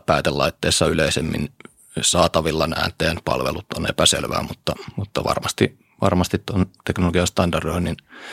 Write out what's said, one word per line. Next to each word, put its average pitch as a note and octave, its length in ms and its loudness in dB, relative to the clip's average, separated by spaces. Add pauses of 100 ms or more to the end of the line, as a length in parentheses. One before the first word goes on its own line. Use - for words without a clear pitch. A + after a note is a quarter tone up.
päätelaitteessa D2+ 800 2
yleisemmin D#2 640 0 (520)
saatavilla D#2+ 640 2
nämä E2 200 -2
N F#2 100 -4
T - 40 -6
N-palvelut, D#2 640 -2 (100)
on - 140 -4
epäselvää, - 540 0
mutta, - 300 -6 (220)
mutta - 280 -6
varmasti, - 540 -2 (240)
varmasti F#2 360 2
ton F#2 280 -2 (200)
teknologian F2+ 420 2
standardoinnin, E2 680 -2 (360)